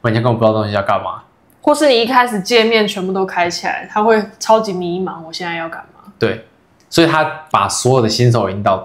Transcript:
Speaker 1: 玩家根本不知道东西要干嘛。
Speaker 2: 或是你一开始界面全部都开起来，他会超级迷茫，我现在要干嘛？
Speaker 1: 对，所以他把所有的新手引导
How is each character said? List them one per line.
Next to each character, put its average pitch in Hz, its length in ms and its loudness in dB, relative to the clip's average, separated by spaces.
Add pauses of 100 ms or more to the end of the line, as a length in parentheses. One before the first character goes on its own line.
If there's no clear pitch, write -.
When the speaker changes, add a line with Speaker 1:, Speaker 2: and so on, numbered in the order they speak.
Speaker 1:
玩 113 120 0
家 110 80 0
根 123 100 2
本 110 80 0
不 - 0 -
知 113 60 2
道 110 80 4
东 107 120 0
西 101 60 -4
要 101 100 0
干 98 220 0
嘛。 92 200 -10 (420)
Speaker 2:
或 294 80 4
是 294 140 2
你 240 140 4
一 233 40 0
开 247 220 2
始 214 140 -4
界 226 240 2
面 220 200 2
全 185 220 -6
部 190 60 -4
都 190 120 -2
开 175 240 -2
起 170 160 -8
来， 180 240 -8
他 214 140 -2
会 220 180 2 (160)
超 220 220 2
级 202 140 -4
迷 180 260 -4
茫， 165 260 -8
我 160 60 -18
现 175 160 -10
在 170 80 -6
要 165 140 -8
干 165 100 -14 (160)
嘛？ - 240 -20
Speaker 1:
对， 98 240 -2 (460)
所 - 120 2
以 156 60 6
他 156 160 2 (260)
把 101 200 0
所 127 260 0
有 131 60 4
的 110 80 2
新 120 200 2
手 110 200 2
引 98 120 -8
导 101 240 2